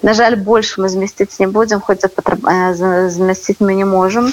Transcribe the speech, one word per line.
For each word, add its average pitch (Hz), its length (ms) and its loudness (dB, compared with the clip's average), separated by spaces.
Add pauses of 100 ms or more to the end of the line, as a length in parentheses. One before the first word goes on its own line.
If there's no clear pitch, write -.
На 214 120 4
жаль, 233 220 2
больш 214 420 0
мы 190 100 -2
змясціць 196 500 -4
не 196 80 2
будзем, 214 340 0
хоць 196 220 -2
запатраб-, - 400 -4
э, 180 320 0
з-, 180 360 0
змясціць 185 500 -2
мы 196 140 2
не 196 100 0
можам. 196 480 2